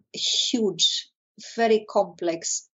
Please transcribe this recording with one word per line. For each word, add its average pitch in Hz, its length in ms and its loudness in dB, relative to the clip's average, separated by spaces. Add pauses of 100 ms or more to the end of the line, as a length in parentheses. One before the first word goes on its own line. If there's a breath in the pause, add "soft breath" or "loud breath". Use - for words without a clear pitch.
(140)
huge, - 960 0 (460)
very 220 340 4
complex, 170 880 -2